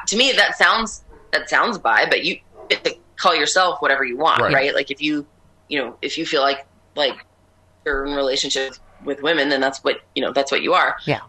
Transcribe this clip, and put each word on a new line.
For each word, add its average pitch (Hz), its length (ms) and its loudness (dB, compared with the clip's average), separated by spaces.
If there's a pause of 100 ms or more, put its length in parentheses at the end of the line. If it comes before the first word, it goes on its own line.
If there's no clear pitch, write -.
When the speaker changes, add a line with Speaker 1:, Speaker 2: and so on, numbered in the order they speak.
Speaker 1:
to 196 60 0
me, 254 180 2
that 190 220 2
sounds, 208 480 2 (280)
that 151 180 -2
sounds 170 300 0
bi, 113 280 2
but 131 160 0
you 175 140 -4 (320)
get - 140 -2
to 160 120 -2 (200)
call 175 200 2
yourself 170 460 0
whatever 135 240 2
you 123 120 -4
want, 156 220 2
Speaker 2:
Right. 104 140 2
Speaker 1:
right? 139 220 2
Like, - 160 -2
if - 100 -12
you, 151 240 0 (420)
you 147 120 -4
know, 120 240 -6
if 143 160 -6
you 160 80 -6
feel 147 160 0
like, 143 240 0 (280)
like, 135 300 -2 (640)
you're 139 180 -2
in 143 80 -4
relationship 135 600 -2 (280)
with 139 200 -6
women, 147 260 2
then 135 100 2
that's 139 240 0
what, 135 140 0 (160)
you 139 80 -4
know, 123 100 -2
that's 135 200 0
what - 100 0
you 156 120 0
are. - 320 2
Speaker 3:
Yeah. 131 240 -2